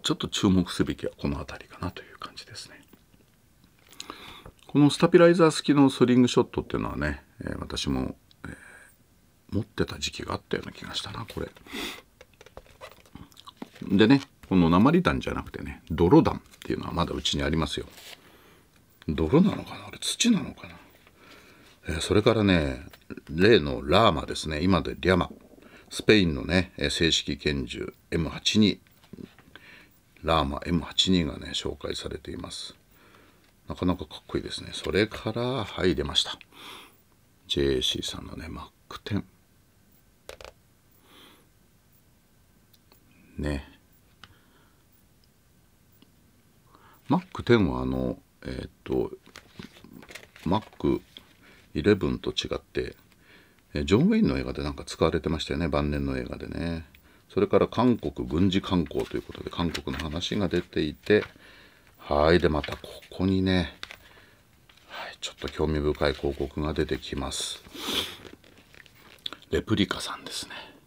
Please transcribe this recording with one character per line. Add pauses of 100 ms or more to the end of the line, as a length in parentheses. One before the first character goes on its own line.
ち
ょ
っ
と
注
目
す
べ
き
は
こ
の
辺
り
か
な
と
い
う
感
じ
で
す
ね。 (1800)
こ
の
ス
タ
ビ
ラ
イ
ザ
ー
付
き
の
ス
リ
ン
グ
シ
ョ
ッ
ト
っ
て
い
う
の
は
ね、 (180)
え
ー、
私
も、 (280)
え
ー、 (1000)
持
っ
て
た
時
期
が
あ
っ
た
よ
う
な
気
が
し
た
な、
こ
れ。 (2500)
で
ね、 (280)
こ
の
鉛
弾
じ
ゃ
な
く
て
ね、 (120)
泥
弾
っ (240)
て
い
う
の
は
ま
だ
う
ち
に
あ
り
ま
す
よ。 (1200)
泥
な
の
か
な？
あ
れ
土
な
の
か
な？ (1120)
え
ー、
そ
れ
か
ら
ね、 (460)
例
の
ラ
ー
マ
で
す
ね。
今
で
リ
ャ
マ。 (600)
ス
ペ
イ
ン
の
ね、
え
ー、
正
式
拳
銃 (160)
エ
ム
八
二。 (1400)
ラ
ー
マ
エ
ム
八
二
が
ね、
紹
介
さ
れ
て
い
ま
す。 (960)
な
か
な
か
か
っ
こ
い
い
で
す
ね。
そ
れ
か
ら、
は
い、
出
ま
し
た。 (1080)
ジ
ェ
イ
エ
ー
シ
ー
さ
ん
の
ね、
マ
ッ (220)
ク
テ
ン。 (4000)
ね。 (3500)
マ
ッ
ク
テ
ン
は
あ
の、 (240)
え
ー
っ (120)
と、 (1300)
マ
ッ
ク (720)
イ
レ
ブ
ン
と
違
っ
て、 (760)
ね、
ジ
ョ
ン・
ウ
ェ
イ
ン
の
映
画
で
な
ん
か
使
わ
れ
て
ま
し
た
よ
ね、
晩
年
の
映
画
で
ね。 (420)
そ
れ
か
ら
韓
国
軍
事
観
光
と
い
う
こ
と
で、
韓
国
の
話
が
出
て
い
て、 (760)
は
い、
で、
ま
た
こ (220)
こ
に
ね、 (1080)
は
い、
ち
ょ
っ
と
興
味
深
い
広
告
が
出
て
き
ま
す。 (1900)
レ
プ
リ
カ
さ
ん
で
す
ね。 (320)